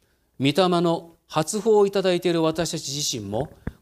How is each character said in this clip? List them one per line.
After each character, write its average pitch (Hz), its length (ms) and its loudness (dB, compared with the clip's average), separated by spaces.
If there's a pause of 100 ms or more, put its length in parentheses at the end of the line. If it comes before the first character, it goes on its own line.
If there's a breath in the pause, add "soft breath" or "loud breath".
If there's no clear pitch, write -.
(400)
御 127 60 0
霊 180 240 2
の 170 440 0 (140)
初 156 320 -4
報 220 200 4
を 202 80 6
い 196 40 -4
た 196 100 0
だ 185 120 2
い 175 80 -2
て 180 80 0
い 170 40 2
る 165 100 0
私 160 280 -2
た 160 80 -6
ち 135 160 -8
自 139 240 -6
身 98 100 -8
も 117 220 -4 (300 loud breath)